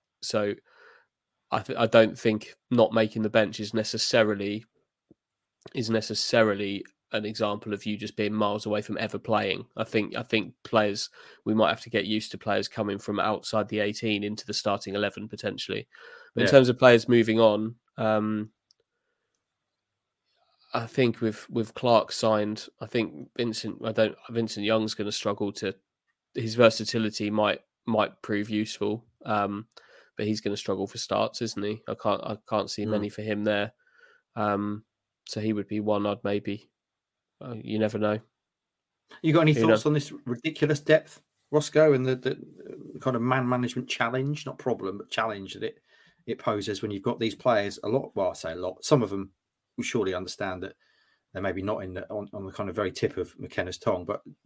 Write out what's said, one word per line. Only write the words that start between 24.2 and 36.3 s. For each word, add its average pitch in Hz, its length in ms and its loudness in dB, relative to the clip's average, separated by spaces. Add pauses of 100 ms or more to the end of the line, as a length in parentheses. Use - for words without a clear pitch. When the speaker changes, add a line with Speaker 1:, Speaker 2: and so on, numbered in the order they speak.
Speaker 1:
Vincent 113 360 -2
Young's 110 280 2
gonna 104 180 -6
struggle 104 420 -4
to, 98 200 -6 (600)
his 113 180 -4
versatility 110 800 4
might, 104 300 2 (260)
might 107 340 0
prove 107 300 -4
useful, 107 520 -4 (220)
um, 101 400 -2 (500)
but 107 120 -4
he's 107 140 -2
gonna 101 140 -4
struggle 98 300 -4
for 110 140 -10
starts, 107 420 -2
isn't 113 220 -4
he? 107 240 -6
I - 80 -6
can't, 101 280 -2
I 107 140 -6 (100)
can't 101 220 -2
see 104 160 -6
Speaker 2:
Mm. 107 40 -2
Speaker 1:
many 104 200 -2
for 107 140 -10
him 104 200 -2
there. 107 300 0 (600)
Um, 104 480 -2 (440)
so - 140 -8
he 110 120 0
would 101 140 -4
be 107 120 -4
one 104 260 0
I'd 101 180 -4
maybe, 101 460 -4 (720)